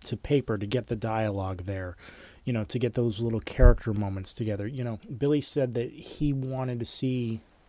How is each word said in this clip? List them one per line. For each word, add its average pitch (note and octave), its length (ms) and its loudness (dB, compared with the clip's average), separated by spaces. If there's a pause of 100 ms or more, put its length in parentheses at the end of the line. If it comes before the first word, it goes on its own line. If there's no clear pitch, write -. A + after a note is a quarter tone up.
to A#2 120 -4
paper, C3 400 0
to G#2 80 -6
get A2 220 -2
the A#2 80 -2
dialogue G2 720 -2
there, F#2 300 -6 (500)
you B2+ 80 0
know, A2+ 100 0
to - 160 -4
get A#2 160 0
those A#2 240 2
little A2+ 200 0
character B2 540 6
moments G2 400 -2
together. G#2 320 -2
You C3 180 -6
know, A#2 160 -6 (200)
Billy D3 220 2
said B2+ 340 0
that A#2+ 160 -2
he D3 420 -2
wanted C3 460 -4
to A#2 60 -4
see B2 560 0 (280)